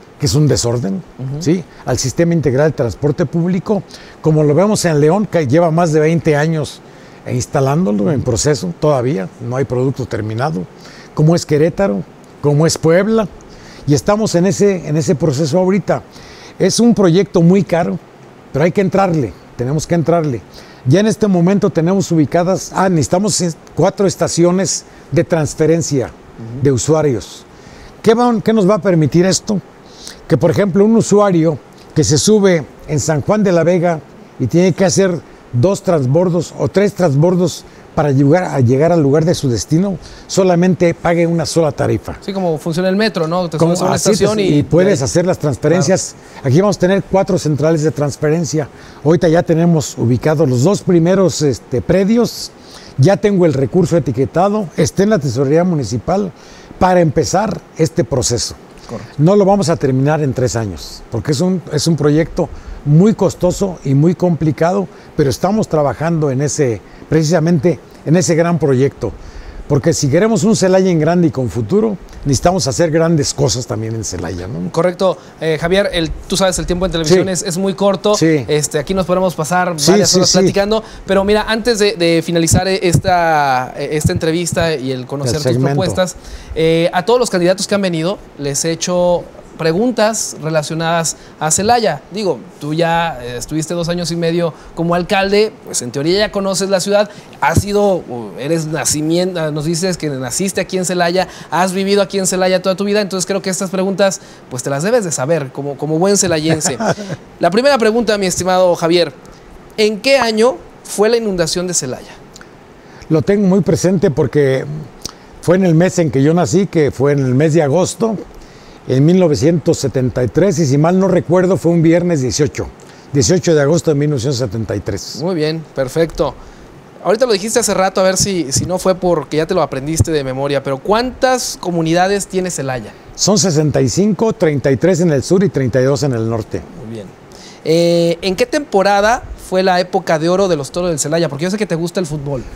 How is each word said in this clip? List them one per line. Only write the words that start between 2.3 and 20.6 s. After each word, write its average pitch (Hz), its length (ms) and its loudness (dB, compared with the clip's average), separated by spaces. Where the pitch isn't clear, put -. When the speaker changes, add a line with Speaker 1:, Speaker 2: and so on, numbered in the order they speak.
Speaker 1:
integral 147 380 2
de - 60 -8
transporte 147 480 -2
público, 175 560 -2
como 156 220 2
lo 147 100 4
vemos 196 320 2
en 156 140 0
León, 175 260 2
que 160 220 -2
lleva 160 240 4
más 165 220 2
de 156 80 2
veinte 160 340 2
años 156 460 -2
instalándolo, 160 800 0
en 127 100 0
proceso, 151 580 -2
todavía 151 500 0
no 120 140 -6
hay 135 100 -2
producto 127 400 -2
terminado, 113 580 -4
como 156 220 2
es - 100 -2
Querétaro, 175 580 0
como 147 260 2
es 156 100 -2
Puebla, 202 500 2
y 143 60 4
estamos 202 420 0
en 175 100 2
ese, 190 420 0
en 151 100 -2
ese 160 180 0
proceso 147 420 0
ahorita. 185 460 0
Es 196 220 2
un 233 120 6
proyecto 185 480 2
muy 180 220 6
caro, 175 340 -2
pero 139 140 2
hay 180 60 2
que 208 100 0
entrarle, 175 520 0
tenemos 135 320 -4
que 175 80 0
entrarle. 160 460 0